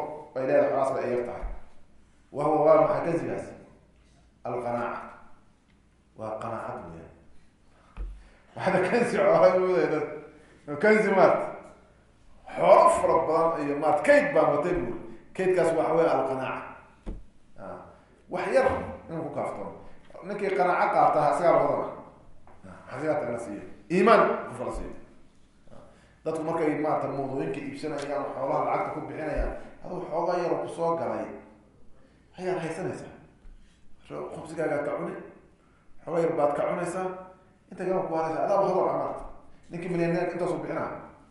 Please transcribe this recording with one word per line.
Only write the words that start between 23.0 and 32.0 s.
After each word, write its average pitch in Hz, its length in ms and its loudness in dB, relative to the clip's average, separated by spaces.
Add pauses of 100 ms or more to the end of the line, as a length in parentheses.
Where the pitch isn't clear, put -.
la 117 80 -6
siiyo. 101 220 -10 (280)
Iimaan 202 320 6 (220)
qofka - 220 -10
la - 60 -6
siiyo. - 200 -8 (760)
Ah, - 160 -18 (380)
dadku 160 220 -4
markay, 151 360 0
maarta, 147 280 0
moodooyinka 139 520 -4
iibsanayaan, 143 760 -6
xoolaha 143 320 -2
lacagta - 260 0
ku 160 100 -8
bixinayaan, 147 520 -4 (280)
aduu 175 200 -8
xoogaa 170 360 -2
yar 170 240 -2
ku - 60 -6
soo 165 300 -2
galay, 107 280 -4 (1080)